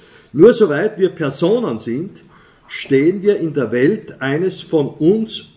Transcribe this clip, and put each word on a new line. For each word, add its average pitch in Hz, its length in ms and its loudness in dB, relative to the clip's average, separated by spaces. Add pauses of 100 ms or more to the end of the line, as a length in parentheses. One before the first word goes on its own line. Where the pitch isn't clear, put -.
(320)
"nur 190 220 8
soweit 180 440 0
wir 185 120 2
Personen 170 680 -2
sind, 131 420 -8 (460)
stehen 156 560 0
wir 202 140 2
in 160 160 -4
der 123 180 -2
Welt 143 500 0
eines 160 400 -4
von 147 260 -2
uns 208 680 -2